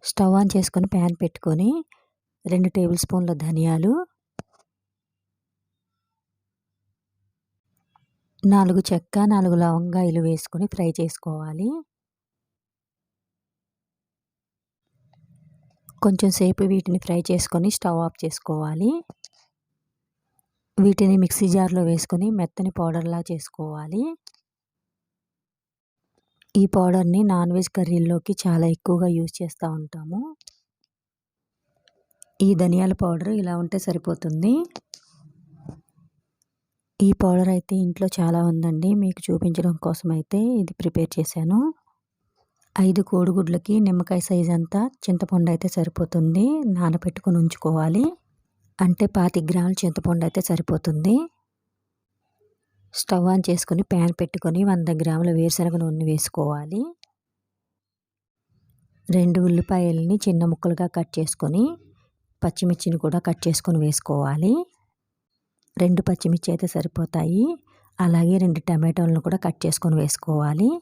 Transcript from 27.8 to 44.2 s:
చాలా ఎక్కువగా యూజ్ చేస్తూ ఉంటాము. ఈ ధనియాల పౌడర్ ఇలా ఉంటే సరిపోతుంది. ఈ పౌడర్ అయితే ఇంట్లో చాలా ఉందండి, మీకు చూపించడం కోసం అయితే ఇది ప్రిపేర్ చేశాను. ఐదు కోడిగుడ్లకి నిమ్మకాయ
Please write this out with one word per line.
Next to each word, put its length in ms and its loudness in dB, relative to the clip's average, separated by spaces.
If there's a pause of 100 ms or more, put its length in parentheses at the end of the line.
చాలా 320 2
ఎక్కువగా 420 0
యూజ్ 220 -4
చేస్తూ 280 -8 (120)
ఉంటాము. 420 -10 (2250)
ఈ 20 6 (120)
ధనియాల 400 2
పౌడర్ 400 -2
ఇలా 220 -4
ఉంటే 240 -4
సరిపోతుంది. 640 -2 (2500)
ఈ 100 6 (140)
పౌడర్ 320 4
అయితే 180 -4 (120)
ఇంట్లో 220 -4 (100)
చాలా 240 0 (100)
ఉందండి, 400 0 (100)
మీకు 260 -4
చూపించడం 460 0 (120)
కోసం 320 -2
అయితే 240 -2 (180)
ఇది 220 -6
ప్రిపేర్ 360 -2
చేశాను. 420 0 (1300)
ఐదు 220 2
కోడిగుడ్లకి 680 0 (120)
నిమ్మకాయ 420 0